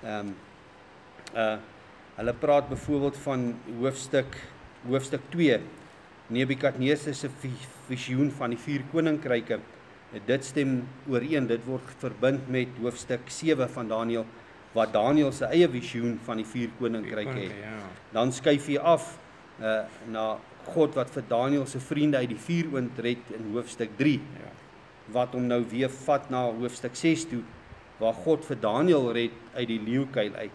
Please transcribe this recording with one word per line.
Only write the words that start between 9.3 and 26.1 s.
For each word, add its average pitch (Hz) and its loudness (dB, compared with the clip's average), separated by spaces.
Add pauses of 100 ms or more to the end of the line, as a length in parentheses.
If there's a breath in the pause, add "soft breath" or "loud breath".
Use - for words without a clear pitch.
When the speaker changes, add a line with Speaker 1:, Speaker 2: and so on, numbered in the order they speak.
Speaker 1:
Dit 131 2
stem 131 0 (200)
ooreen, 135 0
dit 113 0
word 127 -4 (160)
verbind 131 0
met 127 0 (120)
hoofstuk 120 -4
sewe 139 0
van 123 -8
Daniël, 113 0 (480 loud breath)
wat 110 2
Daniël 135 6
se 127 -4
eie 160 6
visioen 120 -2
van 117 -4
die 110 -2
vier 117 -4 (100)
koninkryke 110 -2
Speaker 2:
Vier 101 -4
Speaker 1:
het. 90 -6
Speaker 2:
koninkryke, 101 -12
ja. 107 -12 (260)
Speaker 1:
Dan 120 2
skuif 143 2
jy 143 0
af, 160 2 (420)
uh, 110 0 (300)
na 110 -2 (280)
God 156 2
wat 123 0
vir 135 -6
Daniël 135 2
se 135 -8
vriende 147 2
uit 123 2
die 110 -6
vuur 165 0
ontred 120 -2 (200)
in 110 -8
hoofstuk 117 -4
drie, 139 4 (140)
Speaker 2:
Ja. - -14 (600)
Speaker 1:
wat 123 0
hom 123 0
nou 120 2
weer 127 0
vat 135 0